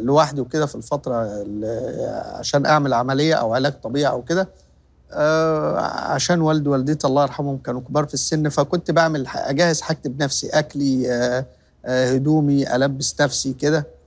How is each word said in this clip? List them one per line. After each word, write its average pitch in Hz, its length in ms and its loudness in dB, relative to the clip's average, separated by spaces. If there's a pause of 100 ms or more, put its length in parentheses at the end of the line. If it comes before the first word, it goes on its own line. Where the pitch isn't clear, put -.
لوحدي 143 380 2
وكده 147 260 -2
في - 80 -6
الفترة 123 500 -4
ال-، 107 1120 -6
عشان 143 280 0
أعمل 147 260 4
عملية 135 420 2
أو 113 200 0
علاج 135 180 2
طبيعي 135 400 -2
أو 123 100 -4
كده. 180 260 -2 (640)
آه، 156 640 0 (340)
عشان 170 280 0
والدي 156 280 2
ووالدتي 143 380 0
الله 139 160 4
يرحمهم 139 360 -2
كانوا 127 220 -6
كبار 143 260 -2
في - 80 -8
السن، 151 340 0
فكنت 147 420 0
بعمل 156 380 2
ح-، - 80 -10
أجهز 160 440 0
حاجتي - 280 -4
بنفسي، 135 400 -4
أكلي، 139 640 0
آه، 123 320 0 (400)
آه، 127 300 2
هدومي، 143 640 2
ألبس 139 440 0
نفسي 135 320 0
كده. 147 340 0 (200)